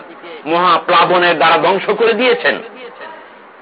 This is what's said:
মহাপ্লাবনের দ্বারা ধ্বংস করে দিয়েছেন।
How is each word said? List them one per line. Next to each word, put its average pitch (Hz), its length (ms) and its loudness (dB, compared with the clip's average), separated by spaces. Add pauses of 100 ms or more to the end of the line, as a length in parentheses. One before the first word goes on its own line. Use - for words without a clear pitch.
(460)
মহাপ্লাবনের 175 920 2
দ্বারা 165 200 2
ধ্বংস 175 340 0
করে 214 220 2
দিয়েছেন। 214 500 0 (1000)